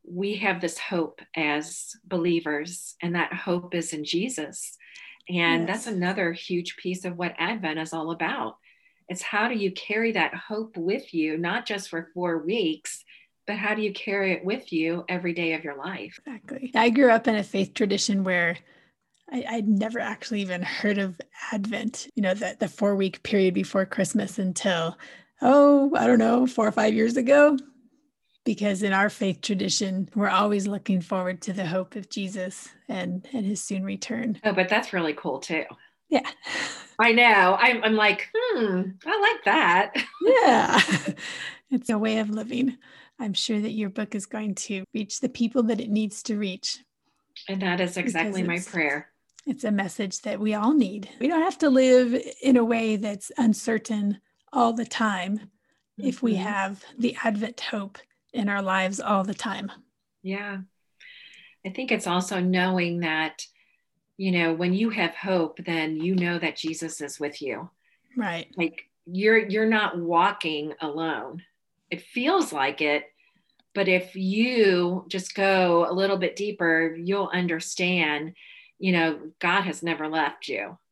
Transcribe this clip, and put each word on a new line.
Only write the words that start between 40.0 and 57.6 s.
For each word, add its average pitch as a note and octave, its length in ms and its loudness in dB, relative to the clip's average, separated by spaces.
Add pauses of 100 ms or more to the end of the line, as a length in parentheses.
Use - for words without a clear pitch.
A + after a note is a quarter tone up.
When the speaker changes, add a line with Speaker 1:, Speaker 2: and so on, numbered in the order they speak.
Speaker 1:
<laughs> - 100 -12
Speaker 2:
Yeah. - 960 4
<laughs> - 520 -14
It's B3+ 200 -2
a A3 80 2
way A3 220 0
of G#3 100 -2
living. B3 480 -2 (420)
I'm G#3 140 -4
sure G#3+ 260 0
that A3 120 -2
your G#3+ 180 -4
book G#3 260 -6
is G3 100 -6
going G#3+ 300 -6
to F#3+ 380 -8
reach G3+ 260 -6
the B3+ 80 -2
people A#3+ 360 0
that A3 180 0
it A3+ 80 -8
needs G#3 340 -2
to G#3+ 140 -4
reach. G3 420 -6 (720)
Speaker 1:
And F#3+ 120 -4
that F3+ 200 0
is F3+ 160 -2
exactly F#3 460 -2
Speaker 2:
Because F3 40 0
Speaker 1:
my E3+ 80 -2
Speaker 2:
it's F3+ 160 -8
Speaker 1:
prayer. D3 380 -2 (360)
Speaker 2:
it's B3+ 200 -6
a G#3+ 60 0
message G3 500 -4
that G3+ 180 -6
we G#3+ 140 0
all G#3+ 200 2
need. G#3 360 2 (100)
We B3+ 80 0
don't D#4+ 140 4
have F#4 160 0
to D4+ 120 4
live B3+ 460 8 (260)
in C4 140 6
a A#3 80 6
way A3+ 320 2
that's G3+ 420 -6
uncertain G#3+ 840 0 (320)
all A#3+ 180 4
the A3+ 140 -4
time G3+ 680 -2 (460)
if C4 260 -4
we A3 120 2
Speaker 1:
Mm-hmm. F#3 80 -2
Speaker 2:
have G3 420 -4 (120)
the A#3+ 240 0
Advent A3 380 -2
hope G3+ 380 -8 (340)